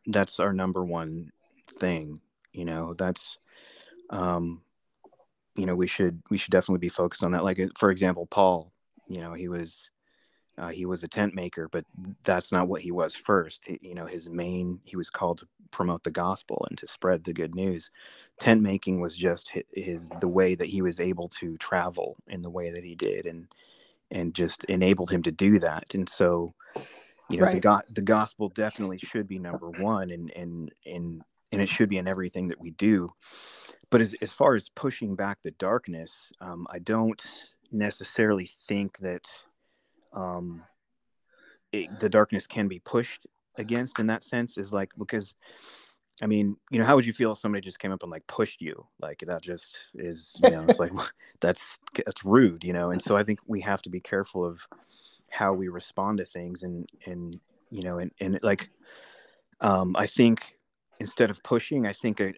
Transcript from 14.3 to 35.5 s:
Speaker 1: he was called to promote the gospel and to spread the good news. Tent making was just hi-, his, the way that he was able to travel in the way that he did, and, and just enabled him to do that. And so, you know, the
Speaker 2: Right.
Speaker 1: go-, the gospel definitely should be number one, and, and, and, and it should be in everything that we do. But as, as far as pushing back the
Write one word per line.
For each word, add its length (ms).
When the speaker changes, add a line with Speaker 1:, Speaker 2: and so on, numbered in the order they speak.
Speaker 1:
he 140
was 120
called 300
to 80
promote 320
the 80
gospel 580
and 100
to 80
spread 360
the 100
good 220
news. 360
Tent 220
making 380
was 160
just 360
hi-, 120
his, 360
the 80
way 280
that 120
he 140
was 180
able 280
to 300
travel 600
in 140
the 80
way 220
that 120
he 120
did, 300
and, 220
and 220
just 320
enabled 460
him 120
to 80
do 280
that. 340
And 160
so, 440
you 80
know, 80
the 80
Speaker 2:
Right. 80
Speaker 1:
go-, 280
the 120
gospel 480
definitely 480
should 300
be 120
number 300
one, 400
and, 220
and, 420
and, 360
and 100
it 80
should 200
be 80
in 100
everything 420
that 100
we 120
do. 380
But 120
as, 200
as 120
far 220
as 140
pushing 460
back 260
the 100